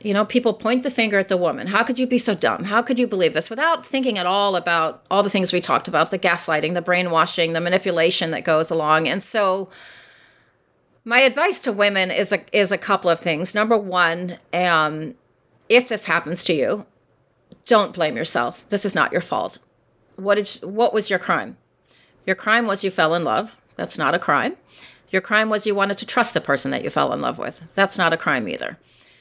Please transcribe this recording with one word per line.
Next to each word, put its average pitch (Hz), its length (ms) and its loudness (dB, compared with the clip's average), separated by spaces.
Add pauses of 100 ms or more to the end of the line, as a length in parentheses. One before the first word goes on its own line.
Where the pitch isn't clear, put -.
You 208 100 -2
know, 208 100 2
people 240 300 2
point 247 300 -2
the 269 80 -4
finger 214 260 0
at 190 120 0
the 196 60 2
woman. 170 300 -2
"How 202 160 2
could 240 160 -2
you 254 80 0
be 247 140 2
so 214 160 0
dumb? 110 300 0
How 214 180 0
could 247 160 -2
you 240 80 2
believe 185 260 0
this?" - 160 -4
Without 320 340 -2
thinking 254 360 -2
at 180 80 0
all 196 280 2
about 170 540 0
all 196 140 4
the 196 80 -2
things 185 200 0
we 180 100 0
talked - 260 0
about, 160 240 0
the 190 80 -2
gaslighting, 165 560 0
the 170 60 -2
brainwashing, 170 720 0
the 165 60 -2
manipulation 175 720 0
that 156 140 -4
goes 160 260 2
along. 156 380 2
And 190 160 -4
so 196 440 -2 (1400)
my 240 180 2
advice 277 400 2
to 247 100 -2
women 196 400 2
is 190 200 0
a, 196 100 0 (140)
is 196 160 2
a 190 60 2
couple 190 320 0
of 165 100 2
things. 170 360 -4
Number 214 200 2
one, 180 640 0 (160)
um, 156 640 0 (520)
if 247 220 4
this 214 160 -6
happens 165 380 -2
to 175 100 0
you, 151 320 -2 (800)
don't 208 280 2
blame 151 220 -2
yourself. 131 540 -4
This 202 160 -2
is 196 80 -4
not 156 180 0
your 175 100 -2
fault. - 360 -6 (580)
What 202 200 0
did 202 260 -4
you, - 60 -10
what 214 260 0
was 214 160 -2
your 190 80 2
crime? 127 400 -4 (720)
Your 185 80 0
crime 226 320 0
was 196 160 -2
you 190 80 -2
fell 165 240 2
in 175 80 0
love. 151 320 -2 (200)
That's - 220 -8
not 143 160 0
a 175 60 0
crime. 170 380 0 (520)
Your 185 120 0
crime 214 280 0
was 214 160 -2
you 202 100 0
wanted 196 220 0
to - 80 -10
trust - 280 0
the 160 60 -2
person 135 320 -2
that 135 120 -4
you 147 60 -6
fell 139 240 0
in - 60 -4
love 127 200 -4
with. - 220 -10 (120)
That's 190 240 0
not 165 160 2
a 165 40 2
crime 127 300 -2
either. - 300 -8 (440)